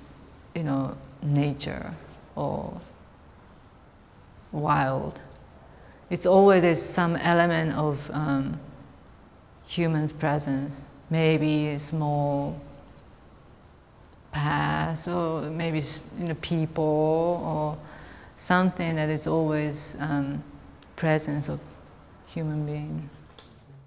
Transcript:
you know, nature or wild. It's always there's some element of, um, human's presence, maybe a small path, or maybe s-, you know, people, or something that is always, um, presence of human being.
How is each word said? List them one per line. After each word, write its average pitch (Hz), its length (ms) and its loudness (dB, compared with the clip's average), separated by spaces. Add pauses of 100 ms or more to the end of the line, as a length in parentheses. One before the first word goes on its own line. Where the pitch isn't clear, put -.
(540)
you 170 100 -4
know, 135 320 -2 (260)
nature 143 680 -2 (440)
or 147 400 -4 (1800)
wild. 147 680 0 (920)
It's 175 160 -2
always 190 340 10
there's 165 220 4
some 170 340 0
element 170 560 4
of, 147 400 -2
um, 139 480 -2 (1040)
human's 156 460 0
presence, 143 720 -2 (240)
maybe 156 600 4
a 147 100 -4
small 147 840 -2 (1700)
path, 151 800 -2
or 165 340 -2
maybe 160 360 -2
s-, - 400 -6
you 175 100 -4
know, 160 60 -2
people, 160 500 -2
or 156 960 0 (580)
something 180 600 2
that 151 120 0
is 151 180 -2
always, 156 760 0
um, 143 420 -2 (540)
presence 151 520 0
of 147 120 -6 (640)
human 151 400 -4
being. 151 420 -6 (800)